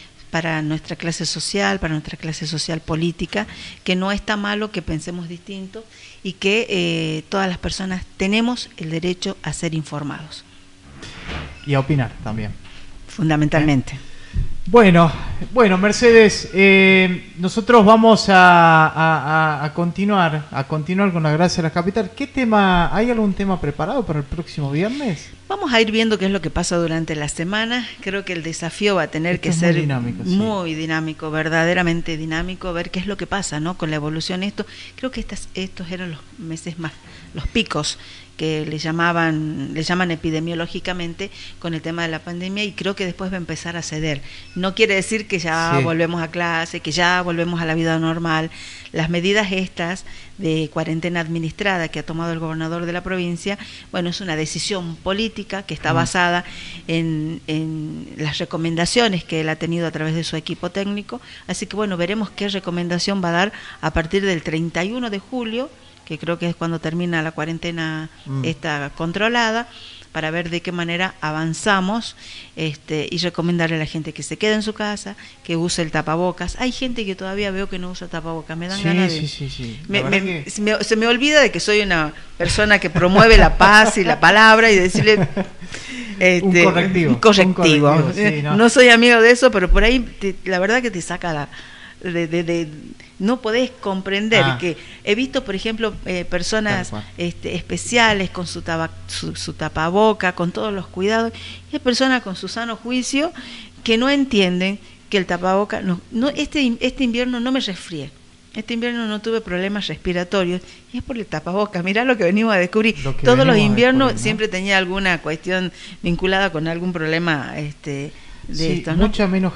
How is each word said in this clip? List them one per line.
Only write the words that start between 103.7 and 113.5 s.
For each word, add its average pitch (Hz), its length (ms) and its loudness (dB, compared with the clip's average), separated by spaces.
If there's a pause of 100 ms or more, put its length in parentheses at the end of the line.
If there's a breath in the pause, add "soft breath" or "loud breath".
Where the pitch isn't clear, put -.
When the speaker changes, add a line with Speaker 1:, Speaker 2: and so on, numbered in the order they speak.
Speaker 1:
que 226 140 4
no 254 120 2
entienden 196 680 2 (300 loud breath)
que - 80 0
el 185 80 2
tapaboca, 185 560 0
no, 180 180 -2 (120)
no, 247 180 0
este 294 320 -2
in-, 240 200 0
este 254 220 -2
invierno 247 360 -2
no 240 120 -2
me 262 80 0
resfrié. 170 520 -8 (440)
Este 214 180 -8
invierno 240 340 -4
no 214 140 -6
tuve 226 200 -2
problemas 190 460 -4
respiratorios 180 720 -2 (300 loud breath)
y 247 60 -8
es 247 60 -6
por 247 140 -8
el 214 80 -8
tapaboca. 185 580 -4
Mirá 196 200 0
lo 254 140 2
que 214 60 0
venimos 208 300 2
a 196 40 4
descubrir. 214 460 2
Speaker 2:
Lo - 120 -2
que - 80 -2
Speaker 1:
Todos 247 220 6
los - 100 6